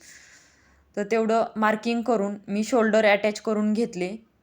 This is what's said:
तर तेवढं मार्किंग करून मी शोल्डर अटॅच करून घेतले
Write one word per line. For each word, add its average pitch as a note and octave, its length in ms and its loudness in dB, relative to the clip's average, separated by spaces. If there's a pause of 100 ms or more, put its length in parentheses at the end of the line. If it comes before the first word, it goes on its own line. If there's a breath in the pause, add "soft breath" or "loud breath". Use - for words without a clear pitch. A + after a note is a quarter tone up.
(960 loud breath)
तर G#3 140 -2
तेवढं A3+ 340 2 (120)
मार्किंग A3 460 0
करून G3+ 320 0 (140)
मी G#3 160 -2
शोल्डर A3 400 2
अटॅच G#3 360 2
करून G#3+ 320 -2
घेतले G#3 440 -4 (260)